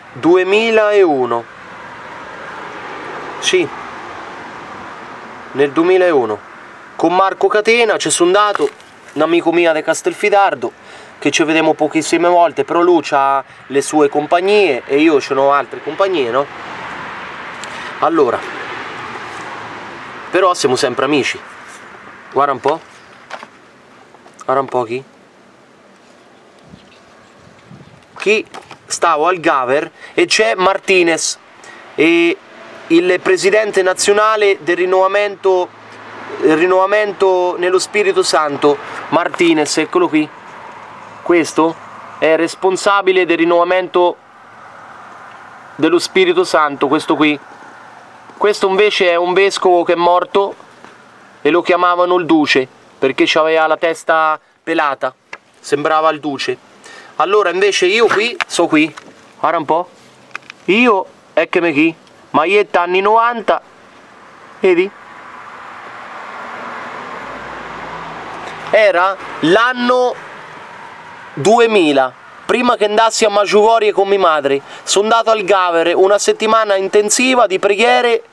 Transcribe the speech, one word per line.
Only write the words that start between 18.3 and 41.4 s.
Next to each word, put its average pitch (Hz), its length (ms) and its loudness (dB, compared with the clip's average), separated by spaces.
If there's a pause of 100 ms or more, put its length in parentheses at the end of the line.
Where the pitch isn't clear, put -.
però 180 240 2
siamo 131 220 0
sempre 127 300 -2
amici. 139 340 -2 (920)
Guarda 139 200 0
un 127 80 -6
po'. 147 200 -2 (1600)
Guarda 131 180 0
un 135 80 -8
po' 127 140 -2
chi. 120 200 -8 (3250)
Chi 208 280 0 (400)
stavo 160 420 0
al 185 120 0
Gaver 147 500 0 (240)
e 175 120 2
c'è 220 300 0
Martinez, 180 840 0 (580)
e 170 420 2 (500)
il 180 340 2
presidente 190 600 2
nazionale 208 800 2
del 165 160 -2
rinnovamento, 185 920 0 (720)
il 156 140 4
rinnovamento 185 1040 2
nello 180 220 0
Spirito 190 440 0
Santo, 147 540 0 (320)
Martinez, 165 680 0
eccolo 165 300 0
qui. 151 200 -2 (920)
Questo 160 540 0 (420)